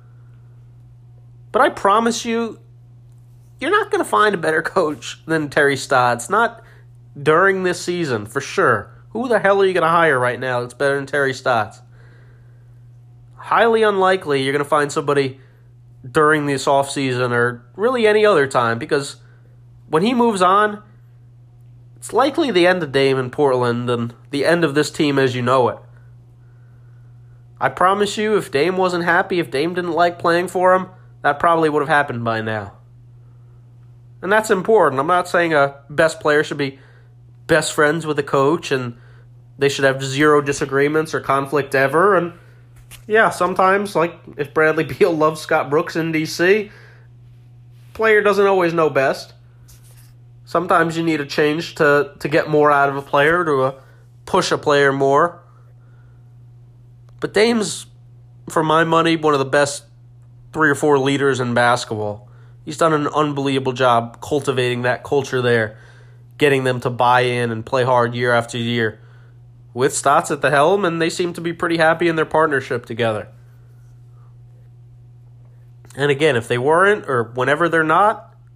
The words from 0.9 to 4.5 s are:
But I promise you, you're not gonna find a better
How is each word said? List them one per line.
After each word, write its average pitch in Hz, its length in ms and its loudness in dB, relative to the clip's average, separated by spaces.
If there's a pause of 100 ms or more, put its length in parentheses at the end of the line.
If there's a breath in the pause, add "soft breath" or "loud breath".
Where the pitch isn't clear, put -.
But 220 80 0
I 285 80 2
promise 226 560 0
you, 226 340 -6 (1000)
you're 285 100 -4
not 415 200 0
gonna 359 120 -2
find 208 320 2
a 175 40 -6
better 156 220 -2